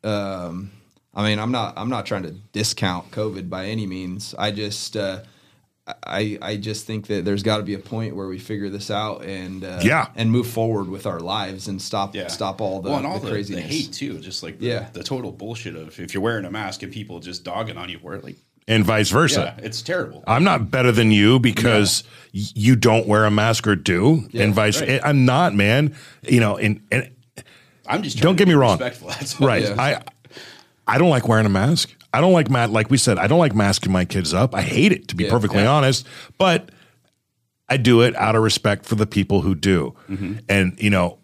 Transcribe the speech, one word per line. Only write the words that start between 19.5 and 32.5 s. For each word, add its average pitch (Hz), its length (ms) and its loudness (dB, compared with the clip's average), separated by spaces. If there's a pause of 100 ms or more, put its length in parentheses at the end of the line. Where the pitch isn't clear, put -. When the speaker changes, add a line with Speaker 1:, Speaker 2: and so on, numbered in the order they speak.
Speaker 3:
Yeah, - 80 -16
it's - 160 -10
terrible. - 440 -8
Speaker 2:
I'm 127 180 2
not 120 260 0
better 123 220 2
than 110 180 4
you 107 300 6
because 110 640 2 (280)
Speaker 3:
No. 98 80 -6
Speaker 2:
y-, 104 140 -6
you 117 220 6
don't 113 320 4
wear 107 160 4
a 107 60 4
mask 107 360 2
or 104 100 4
do, 104 540 2
Speaker 1:
Yeah, 113 140 0
Speaker 2:
and 104 100 4
vice 104 260 2
Speaker 3:
right. 135 240 0
Speaker 2:
I'm 143 220 4
not, 127 280 4
man. 123 400 2 (280)
You 123 180 4
know, 104 160 2
and, 104 240 -2 (120)
and 127 180 -2 (760)
Speaker 3:
I'm 165 180 -2
just 120 140 -6
Speaker 2:
don't 110 40 2
Speaker 3:
trying 180 140 4
to - 20 0
Speaker 2:
get 190 100 6
me 170 40 6
Speaker 3:
be 151 40 6
Speaker 2:
wrong. 117 220 6
Speaker 3:
respectful, - 300 -8
<laughs> - 100 -10
that's - 220 -10
all. 135 80 4
Speaker 2:
Right. 110 160 2
Speaker 1:
Yeah. 104 120 -2
Speaker 2:
I, 135 260 -2 (840)
I 117 120 2
don't 170 120 6
like 127 160 2
wearing 110 200 4
a 101 40 4
mask. 110 420 2 (220)
I 127 60 2
don't 185 120 6
like 147 180 4